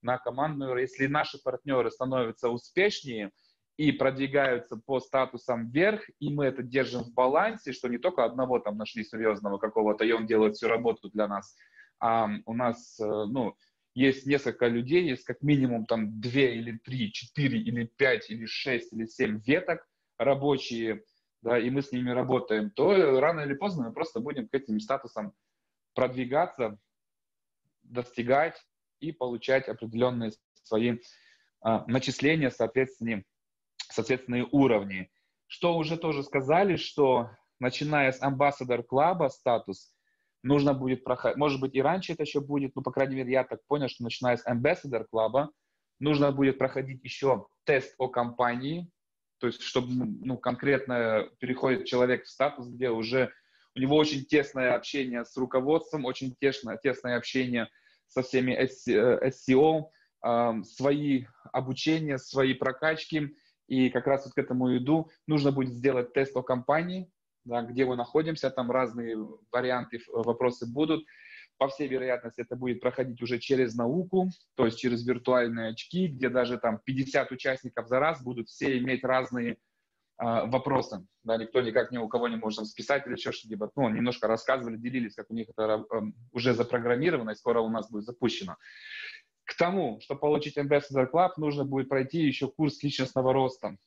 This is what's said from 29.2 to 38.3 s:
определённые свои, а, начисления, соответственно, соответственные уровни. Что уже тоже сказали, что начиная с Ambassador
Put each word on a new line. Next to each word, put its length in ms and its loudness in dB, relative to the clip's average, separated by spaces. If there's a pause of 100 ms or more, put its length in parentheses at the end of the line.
определённые 640 -2 (320)
свои, 360 0 (640)
а, 260 0
начисления, 640 2
соответственно, 720 -2 (680)
соответственные 600 -2
уровни. 600 4 (340)
Что 320 0
уже 200 -2
тоже 260 -2
сказали, 540 2
что 520 2 (300)
начиная 520 0
с 120 -6
Ambassador 600 0